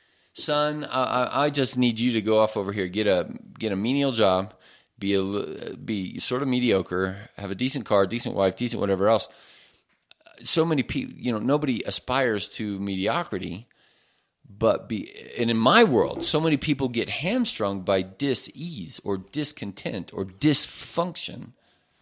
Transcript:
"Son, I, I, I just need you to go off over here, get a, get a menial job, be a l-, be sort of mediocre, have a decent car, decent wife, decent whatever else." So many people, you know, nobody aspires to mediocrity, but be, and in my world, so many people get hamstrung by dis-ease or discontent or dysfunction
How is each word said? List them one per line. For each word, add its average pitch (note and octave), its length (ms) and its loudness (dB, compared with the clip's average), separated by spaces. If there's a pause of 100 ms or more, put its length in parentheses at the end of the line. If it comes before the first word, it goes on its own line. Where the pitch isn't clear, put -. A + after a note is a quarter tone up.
(340)
"Son, D3+ 520 -2
I, B2+ 180 0
I, B2+ 420 0
I D3+ 40 4
just C#3 280 0
need A#2+ 220 2
you A#2+ 140 2
to A2+ 80 2
go G#2+ 180 4
off G#2+ 160 4
over G2 160 -2
here, G2+ 160 -2
get G2+ 200 0
a, F2+ 200 4 (320)
get A2 140 -2
a - 20 -2
menial C3 380 0
job, G2+ 400 2 (440)
be G2 180 0
a G2 60 4
l-, F#2+ 540 -6
be F#2+ 440 -6
sort B2+ 220 -2
of C#3 60 -2
mediocre, F#2+ 680 0 (200)
have G2 140 -6
a G2 40 -6
decent B2 300 -4
car, G2 220 4
decent A#2 280 -4
wife, F#2+ 200 2
decent A#2 240 -4
whatever G2 300 2
else." A2 180 2 (1160)
So D#3+ 220 4
many D#3 160 0
people, - 340 -4
you A#2+ 160 -4
know, A2+ 80 0
nobody C3+ 460 0
aspires B2 640 0
to G#2 300 -6
mediocrity, G2 880 -4 (800)
but G#2 400 2
be, A2 200 -4 (280)
and A#2 140 2
in A#2 60 4
my D3+ 260 8
world, G#2+ 400 4
so D#3 180 0
many D#3+ 160 2
people C#3 320 -2
get A2+ 200 -2
hamstrung C#3+ 720 -2
by F#2+ 200 2
dis-ease B2+ 1000 -4
or G2+ 160 -2
discontent G#2 920 -6
or F#2+ 120 -4
dysfunction - 1300 -2 (500)